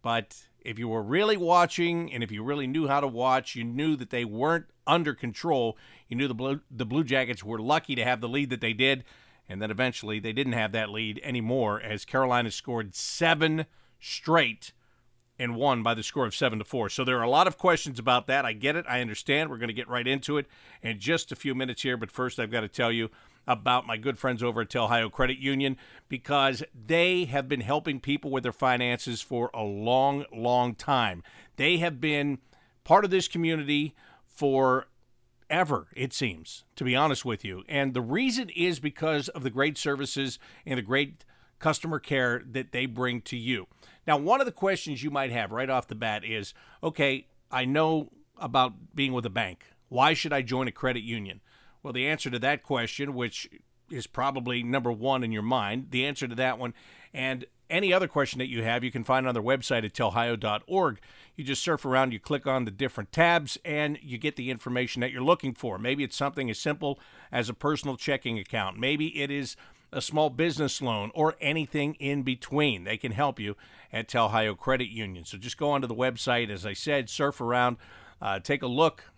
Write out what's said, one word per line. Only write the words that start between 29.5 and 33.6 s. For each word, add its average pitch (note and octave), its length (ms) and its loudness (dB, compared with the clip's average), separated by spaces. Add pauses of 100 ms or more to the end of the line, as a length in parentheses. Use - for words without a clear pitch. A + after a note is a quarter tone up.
a A2+ 100 -4
long, B2 720 2
long A#2+ 420 2
time. A2 480 0 (340)
They E3 200 4
have E3 240 -2
been C#3+ 380 0 (460)
part G3 200 6
of G3 60 0
this F#3 180 2
community D3+ 680 0 (320)